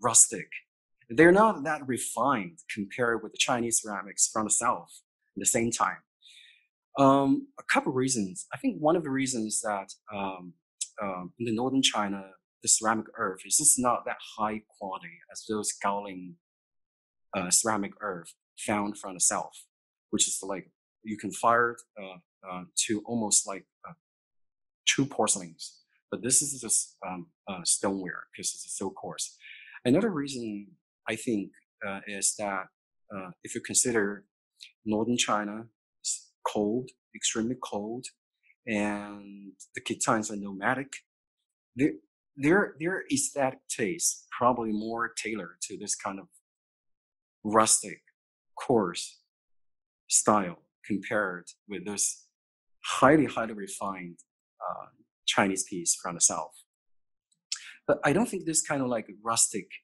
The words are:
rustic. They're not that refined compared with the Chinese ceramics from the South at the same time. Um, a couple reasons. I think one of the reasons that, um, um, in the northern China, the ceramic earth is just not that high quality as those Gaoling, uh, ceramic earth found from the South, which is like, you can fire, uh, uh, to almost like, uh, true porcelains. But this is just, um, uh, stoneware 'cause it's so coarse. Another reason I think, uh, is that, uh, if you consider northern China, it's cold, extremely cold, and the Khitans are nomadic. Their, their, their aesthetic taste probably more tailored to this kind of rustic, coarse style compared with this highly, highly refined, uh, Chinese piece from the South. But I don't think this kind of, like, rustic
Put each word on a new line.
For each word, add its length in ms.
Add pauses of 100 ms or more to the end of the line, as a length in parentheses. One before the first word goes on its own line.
rustic. 460 (600)
They're 240
not 320
that 220
refined 720 (140)
compared 500
with 100
the 60
Chinese 420
ceramics 480
from 160
the 60
South 400 (460)
at 40
the 60
same 240
time. 280 (1000)
Um, 500 (100)
a 40
couple 300
reasons. 600
I 60
think 200
one 180
of 80
the 60
reasons 520
that, 260 (240)
um, 420 (460)
um, 380
in 80
the 80
northern 280
China, 500 (300)
the 60
ceramic 380 (100)
earth 300
is 100
just 220
not 260
that 140 (180)
high 260 (160)
quality 380 (160)
as 160
those 240 (100)
Gaoling, 520 (1000)
uh, 140
ceramic 500
earth 340 (240)
found 400
from 160
the 60
South, 340 (560)
which 160
is 160
like, 280 (340)
you 120
can 140
fire, 460 (260)
uh, 160 (320)
uh, 140 (220)
to 200
almost 400
like, 180 (240)
uh, 40 (920)
true 200
porcelains. 720 (320)
But 120
this 200
is 180
just, 360 (100)
um, 240 (160)
uh, 180
stoneware 680
'cause 180
it's 240
so 140
coarse. 480 (460)
Another 260
reason 640 (300)
I 100
think, 360 (340)
uh, 200
is 300
that, 320 (460)
uh, 160 (120)
if 120
you 80
consider 640 (580)
northern 320
China, 540 (300)
it's 300 (160)
cold, 440 (240)
extremely 480
cold, 440 (600)
and 840 (220)
the 60
Khitans 500
are 60
nomadic. 560 (840)
Their, 160 (440)
their, 420
their 320
aesthetic 580
taste 600
probably 420
more 420
tailored 480
to 160
this 160
kind 240
of 100 (1120)
rustic, 600 (560)
coarse 640 (840)
style 600 (160)
compared 640 (200)
with 200
this 400 (580)
highly, 420
highly 280
refined, 640 (420)
uh, 260 (400)
Chinese 380
piece 300
from 220
the 40
South. 440 (1200)
But 180
I 80
don't 160
think 160
this 160
kind 220
of, 60
like, 200 (140)
rustic 480 (140)